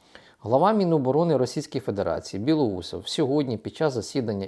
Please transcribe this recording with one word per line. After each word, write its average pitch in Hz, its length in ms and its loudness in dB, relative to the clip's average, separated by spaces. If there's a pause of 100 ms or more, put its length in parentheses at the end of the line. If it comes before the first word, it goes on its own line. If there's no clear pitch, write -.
(460)
Глава 151 280 4
Міноборони 160 640 2
Російської 127 440 -2
Федерації 92 640 -4
Білоусов 107 640 0
сьогодні 131 500 0
під - 180 -10
час 151 180 0
засідання 107 540 -4